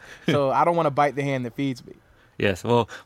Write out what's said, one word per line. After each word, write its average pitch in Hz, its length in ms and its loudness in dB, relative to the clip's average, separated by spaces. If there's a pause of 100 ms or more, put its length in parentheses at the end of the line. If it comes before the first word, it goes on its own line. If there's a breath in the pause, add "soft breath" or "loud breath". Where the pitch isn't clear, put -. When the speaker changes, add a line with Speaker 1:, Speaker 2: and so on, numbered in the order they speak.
(260 loud breath)
Speaker 1:
so 143 260 2
Speaker 2:
<laughs> - 0 -
Speaker 1:
I 131 120 2
don't 170 140 2
wanna 156 120 2
bite 139 260 0
the 143 80 -4
hand 135 220 -2
that 117 80 -10
feeds 139 320 -4
me. - 80 -20 (440 soft breath)
Speaker 2:
Yes, 101 260 0
well, 117 260 2 (160 loud breath)